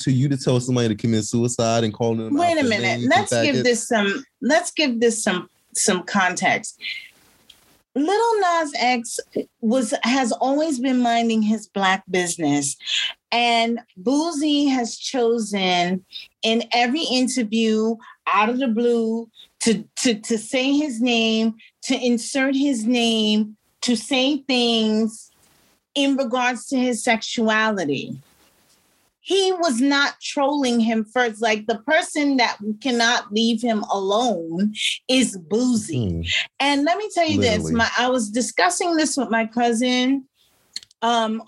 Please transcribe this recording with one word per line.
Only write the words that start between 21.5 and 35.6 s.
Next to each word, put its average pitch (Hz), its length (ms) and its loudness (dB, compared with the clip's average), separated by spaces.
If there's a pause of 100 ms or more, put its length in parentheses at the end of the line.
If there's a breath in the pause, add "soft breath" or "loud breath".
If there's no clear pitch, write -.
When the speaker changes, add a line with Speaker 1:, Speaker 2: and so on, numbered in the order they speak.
Speaker 2:
to 269 140 -2
insert 262 580 0
his 269 300 0
name, 220 720 2 (240)
to 247 160 0
say 269 400 0
things 226 920 0 (680)
in 277 200 2
regards 247 520 -2
to 277 100 -2
his 247 260 0
sexuality. 220 1120 0 (1080)
He 381 300 2
was 330 260 0
not 277 400 2
trolling 277 600 0
him 220 260 0
first. 220 380 -2
Like, 214 240 0
the 220 120 -2
person 302 580 0
that 226 200 0 (240)
cannot 240 500 0
leave 226 300 0
him 226 220 0
alone 196 920 -2 (340 loud breath)
is 226 300 2
Boosie. 185 720 -2